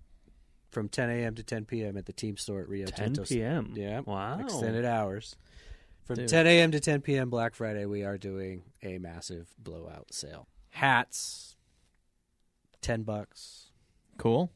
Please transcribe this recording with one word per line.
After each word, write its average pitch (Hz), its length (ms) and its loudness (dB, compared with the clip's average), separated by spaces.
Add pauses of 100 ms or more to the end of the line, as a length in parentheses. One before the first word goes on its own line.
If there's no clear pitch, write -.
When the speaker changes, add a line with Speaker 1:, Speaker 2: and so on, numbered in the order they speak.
(720)
Speaker 1:
from 107 200 -4
ten 127 180 0
A 120 160 0
M 113 120 -2
to 113 60 -10
ten 110 220 -6
P 117 180 -4
M 101 140 -4
at 98 80 -6
the - 80 -10
team 104 240 -6
store 98 240 -6
at - 80 -8
Rio 98 180 -4
Tinto. 104 380 -2
Speaker 2:
Ten - 140 0
P 113 40 2
M? 135 320 -2
Speaker 1:
Yeah. 104 260 -4
Speaker 2:
Wow. 104 400 -4
Speaker 1:
Extended 120 440 0
hours. 107 500 -2 (720)
From 123 120 -4
Speaker 3:
Dude. 120 120 -2
Speaker 1:
ten 165 180 8
A 170 140 10
M 165 120 8
to 151 80 4
ten 147 200 4
P 139 160 2
M 131 140 0
Black 117 240 0
Friday, 107 320 -4
we 101 180 -2
are 98 140 -4
doing 95 460 -8 (180)
a 92 160 -6
massive 85 500 -10 (100)
blowout 82 540 -14
sale. - 340 -12 (240)
Hats, - 880 0 (1300)
ten 113 200 0
bucks. - 680 -8 (480)
Speaker 3:
Cool. 131 380 4